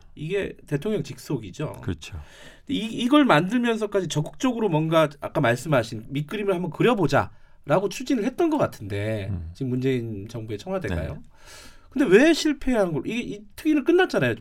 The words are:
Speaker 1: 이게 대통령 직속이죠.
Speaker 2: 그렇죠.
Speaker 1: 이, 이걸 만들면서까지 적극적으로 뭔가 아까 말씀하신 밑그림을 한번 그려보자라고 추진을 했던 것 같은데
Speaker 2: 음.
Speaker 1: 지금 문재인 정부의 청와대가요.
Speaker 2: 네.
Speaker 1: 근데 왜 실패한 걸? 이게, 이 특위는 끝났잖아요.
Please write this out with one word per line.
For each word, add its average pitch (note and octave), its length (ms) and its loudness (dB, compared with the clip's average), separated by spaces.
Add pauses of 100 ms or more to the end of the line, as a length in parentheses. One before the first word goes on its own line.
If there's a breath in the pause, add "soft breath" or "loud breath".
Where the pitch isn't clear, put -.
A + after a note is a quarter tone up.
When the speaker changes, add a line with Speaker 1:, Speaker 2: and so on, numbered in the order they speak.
(160)
Speaker 1:
이게 F3+ 400 -6 (100)
대통령 F3 380 -2
직속이죠. A2+ 680 -8 (100)
Speaker 2:
그렇죠. F2 360 -8 (480 loud breath)
Speaker 1:
이, F#3 120 -2
이걸 A#3+ 440 4
만들면서까지 G#3 840 2
적극적으로 A3 600 -2
뭔가 D#3+ 400 4 (140)
아까 - 180 -4
말씀하신 A#2+ 680 0
밑그림을 G3 440 -2
한번 F3 180 -4
그려보자라고 F3+ 1160 0
추진을 B3+ 360 -2
했던 D#4+ 240 0
것 D4+ 80 0
같은데 G2+ 720 -4
Speaker 2:
음. E2+ 240 -8
Speaker 1:
지금 C3 160 -6
문재인 B2 580 -4
정부의 A2 300 -10
청와대가요. E2+ 560 -6
Speaker 2:
네. - 60 -14 (720 loud breath)
Speaker 1:
근데 C4+ 160 0
왜 B3 280 8
실패한 B3 600 0
걸? C#3+ 120 -2
이게, A3+ 160 -6
이 G3+ 200 -10 (140)
특위는 D4+ 280 0
끝났잖아요. A#3+ 580 2